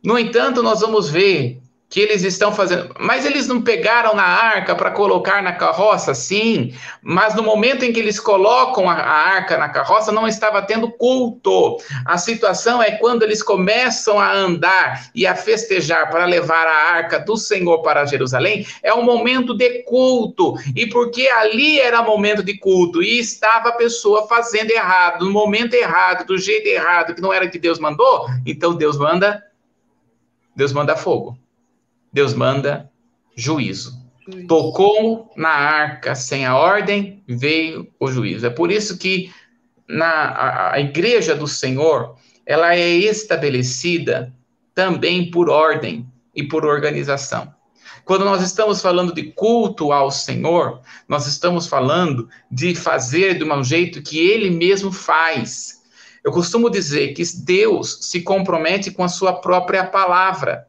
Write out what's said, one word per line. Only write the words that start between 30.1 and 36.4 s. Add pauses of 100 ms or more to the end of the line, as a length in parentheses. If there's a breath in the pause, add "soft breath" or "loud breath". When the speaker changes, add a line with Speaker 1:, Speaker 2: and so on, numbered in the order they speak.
Speaker 1:
Deus
manda
fogo, (720)
Deus
manda (460)
juízo. (340)
Speaker 2:
Juízo.
Speaker 1:
Tocou
na
arca
sem